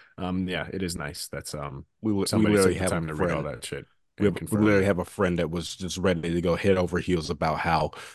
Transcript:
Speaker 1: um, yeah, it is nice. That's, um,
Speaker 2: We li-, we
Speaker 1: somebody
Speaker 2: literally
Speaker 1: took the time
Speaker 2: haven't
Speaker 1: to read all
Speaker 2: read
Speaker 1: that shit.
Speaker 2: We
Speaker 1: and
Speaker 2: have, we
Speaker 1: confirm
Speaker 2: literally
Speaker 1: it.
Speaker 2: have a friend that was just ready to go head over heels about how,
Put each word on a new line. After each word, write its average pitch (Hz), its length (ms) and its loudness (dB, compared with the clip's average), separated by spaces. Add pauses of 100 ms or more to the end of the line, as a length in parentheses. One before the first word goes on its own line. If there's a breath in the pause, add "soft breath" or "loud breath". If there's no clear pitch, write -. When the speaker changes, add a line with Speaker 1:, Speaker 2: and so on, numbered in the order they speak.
(180 soft breath)
Speaker 1:
um, 92 300 -2
yeah, 82 240 -4
it 92 100 -6
is 87 140 -4
nice. - 320 -8
That's, - 260 -10
um, 71 320 -10 (140)
Speaker 2:
We 110 120 -2
li-, 98 200 0
we 110 80 4
Speaker 1:
somebody 107 80 6
Speaker 2:
literally 95 260 6
Speaker 1:
took 82 40 -2
the 95 80 -2
time 85 200 0
Speaker 2:
haven't - 20 -6
Speaker 1:
to 78 60 -6
read 87 160 0
all 71 140 -2
Speaker 2:
read - 0 -
Speaker 1:
that 71 200 -8
shit. - 220 -10 (320)
Speaker 2:
We 104 80 2
Speaker 1:
and 92 60 4
Speaker 2:
have, - 20 -6
we - 60 -8
Speaker 1:
confirm 104 200 -2
Speaker 2:
literally 104 240 6
Speaker 1:
it. - 20 2
Speaker 2:
have 95 120 4
a 90 60 -2
friend 90 340 0
that 82 120 0
was 82 260 -6
just 90 220 -8
ready 87 340 0
to 87 80 0
go 85 160 2
head 98 200 4
over 90 220 0
heels 85 320 0
about 80 300 -2
how, 78 320 0 (220 loud breath)